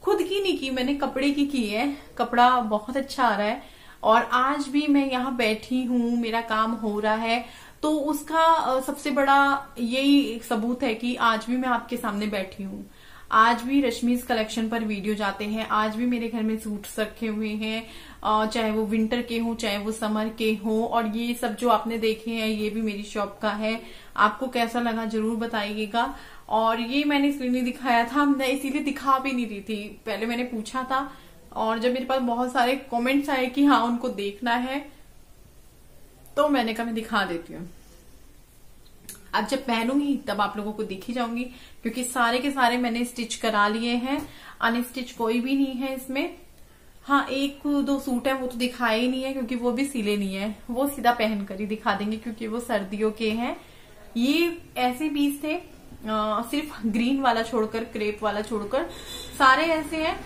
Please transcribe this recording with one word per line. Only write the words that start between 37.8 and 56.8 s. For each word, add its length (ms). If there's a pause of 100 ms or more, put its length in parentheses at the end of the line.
अब 140
जब 180
पहनूंगी 520
तब 240
आप 160
लोगों 160
को 100
दिखी 300
जाऊंगी, 300 (380)
क्योंकि 220
सारे 360
के 120
सारे 260
मैंने 280
stitch 300
करा 320
लिए 240
हैं, 380 (320)
Unstitch 500
कोई 280
भी 160
नहीं 200
है 200
इसमें। 400 (680)
हाँ, 240
एक 400
दो 320
suit 280
है 60
वो 140
तो 100
दिखाए 420
ही 80
नहीं 160
है, 100
क्योंकि 220
वो 160
भी 140
सिले 320
नहीं 180
है, 200 (140)
वो 180
सीधा 240
पहन 320
कर 160
ही 60
दिखा 280
देंगे, 240
क्योंकि 300
वो 120
सर्दियों 520
के 200
हैं। 260 (600)
ये 440 (160)
ऐसे 320
piece 340
थे, 100
अ, 880 (100)
सिर्फ 340